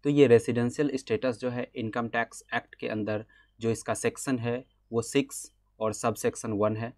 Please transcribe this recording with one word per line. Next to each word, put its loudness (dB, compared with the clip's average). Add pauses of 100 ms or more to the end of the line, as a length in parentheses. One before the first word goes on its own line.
तो 2
ये 8
रेसिडेंशियल 4
स्टेटस -2
जो -4
है, -8
इनकम -4
टैक्स -4 (100)
एक्ट -6
के -10
अंदर -4 (360)
जो 0
इसका -4
सेक्शन -2
है, -4 (280)
वो 0
सिक्स -2 (280)
और 0
सबसेक्शन -4
वन 0
है -8